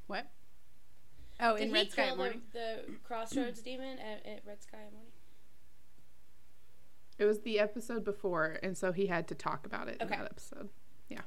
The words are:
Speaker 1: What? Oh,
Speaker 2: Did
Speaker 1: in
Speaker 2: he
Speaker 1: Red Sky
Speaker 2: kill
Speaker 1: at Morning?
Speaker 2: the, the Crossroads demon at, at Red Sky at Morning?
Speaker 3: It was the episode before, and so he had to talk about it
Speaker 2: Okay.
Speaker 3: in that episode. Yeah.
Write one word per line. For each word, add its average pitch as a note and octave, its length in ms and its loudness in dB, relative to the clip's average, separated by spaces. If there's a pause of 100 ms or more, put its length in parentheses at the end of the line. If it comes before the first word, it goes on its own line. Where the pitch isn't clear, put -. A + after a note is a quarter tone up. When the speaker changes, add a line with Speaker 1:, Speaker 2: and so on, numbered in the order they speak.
Speaker 1:
What? G3+ 200 -2 (1120)
Oh, A#3 140 8
Speaker 2:
Did G#3+ 100 4
Speaker 1:
in A3+ 40 2
Speaker 2:
he B3+ 60 2
Speaker 1:
Red F#4+ 180 6
Sky - 120 4
Speaker 2:
kill C4 80 4
Speaker 1:
at G3 60 0
Morning? A#3 240 2 (100)
Speaker 2:
the, A3+ 340 0
the - 60 -4 (120)
Crossroads A#3 560 0
demon C4 380 -2
at, G#3+ 280 -4
at G#3 200 -4
Red G#3 160 -6
Sky - 240 -6
at G#3 60 -4
Morning? A3 180 -6 (2000)
Speaker 3:
It G#3 60 8
was G#3+ 160 8
the A3 180 4
episode G#3+ 460 2
before, E3+ 580 2
and F#3 140 0
so F#3 160 2
he F#3+ 140 2
had E3+ 220 2
to F3 60 -2
talk - 320 -2
about F#2 220 -2
it - 140 -4
Speaker 2:
Okay. - 20 2 (100)
Speaker 3:
in - 60 0
that - 100 -2
episode. - 380 -4 (400)
Yeah. - 180 -4